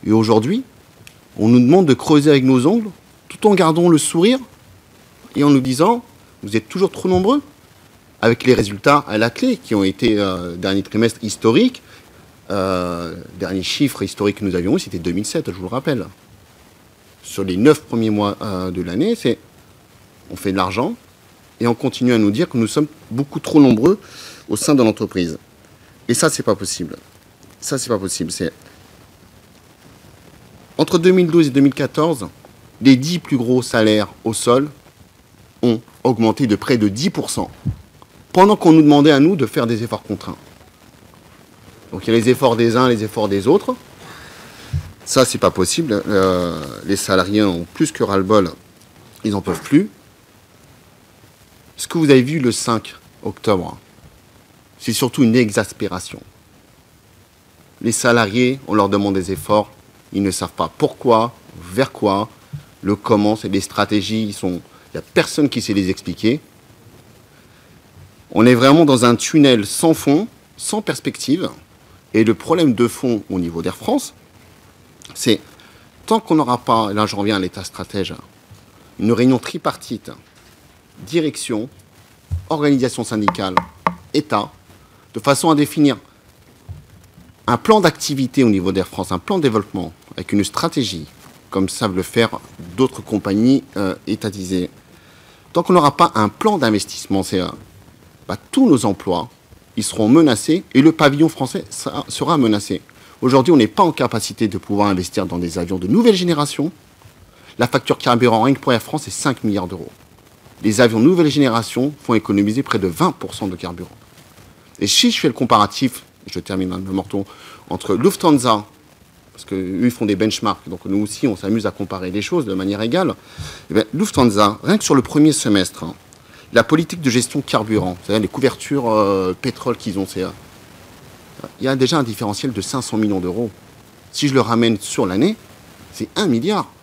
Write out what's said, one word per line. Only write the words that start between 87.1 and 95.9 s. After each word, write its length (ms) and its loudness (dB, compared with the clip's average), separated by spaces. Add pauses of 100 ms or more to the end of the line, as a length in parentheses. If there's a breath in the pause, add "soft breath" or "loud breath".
un 120 0
plan 240 0
d'activité 640 -2
au 60 4
niveau 220 0
d'Air 160 -2
France, 240 -8
un 80 -4
plan 180 -4
de 60 -2
développement 500 -2 (220)
avec 160 -10
une 120 2
stratégie, 640 -4 (440)
comme 200 -2
savent 260 -4
le 80 -2
faire 360 -2 (360)
d'autres 260 -2
compagnies, 640 0 (140)
euh, 180 -4 (120)
étatisées. 600 -6 (840 soft breath)
Tant 80 0
qu'on 120 0
n'aura 220 4